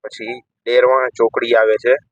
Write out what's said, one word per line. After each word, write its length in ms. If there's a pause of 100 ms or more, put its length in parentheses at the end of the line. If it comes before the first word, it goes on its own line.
પછી 380 (260)
ડેરવાણ 420
ચોકડી 440
આવે 200
છે 240 (160)